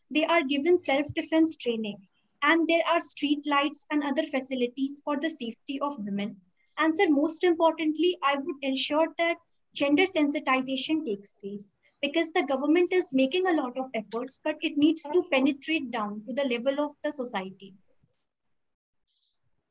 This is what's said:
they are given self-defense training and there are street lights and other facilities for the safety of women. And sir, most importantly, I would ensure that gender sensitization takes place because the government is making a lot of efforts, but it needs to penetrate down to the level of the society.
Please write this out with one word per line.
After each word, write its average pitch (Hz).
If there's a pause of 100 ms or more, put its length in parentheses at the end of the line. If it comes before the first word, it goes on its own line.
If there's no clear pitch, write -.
(100)
they 294
are 330
given 285
self-defense 320
training 220 (440)
and 320
there 330
are 339
street 294
lights 285
and 294
other 285
facilities 262
for 294
the 320
safety 254
of 285
women. 202 (420)
And 320
sir, 392
most 302
importantly, 320
I 277
would 277
ensure 294 (100)
that 339 (380)
gender 285
sensitization 294
takes 202
place 202 (280)
because 320
the 359
government 294
is 370
making 269
a 359
lot 262
of 262
efforts, 233
but 311
it 320
needs 311
to 330
penetrate 277
down 214
to 262
the 277
level 269
of 294 (100)
the 302
society. 196 (2000)